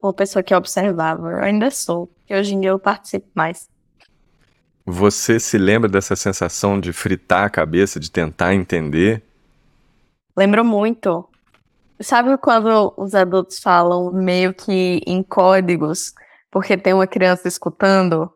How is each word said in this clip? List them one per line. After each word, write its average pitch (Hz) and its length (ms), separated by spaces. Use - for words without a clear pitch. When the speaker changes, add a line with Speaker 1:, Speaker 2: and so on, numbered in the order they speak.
Speaker 1:
uma 190 60
pessoa 196 300
que 196 100
observava. 170 760
Eu 175 120
ainda 214 280
sou, 175 360
porque - 260
hoje 202 220
em 190 60
dia 190 80
eu 190 100
participo 202 540
mais. 165 360
Speaker 2:
Você 101 540
se - 180
lembra 104 320
dessa 98 260
sensação 98 640
de 90 120
fritar 92 540
a 101 40
cabeça, 85 500
de 76 120
tentar 90 420
entender? 90 720
Speaker 1:
Lembro 202 300
muito. 208 600
Sabe 247 380
quando 220 600
os 196 180
adultos 185 440
falam 180 520
meio 185 420
que 185 540
em 180 160
códigos, 180 920
porque 196 240
tem 185 180
uma 190 140
criança 185 400
escutando? 175 880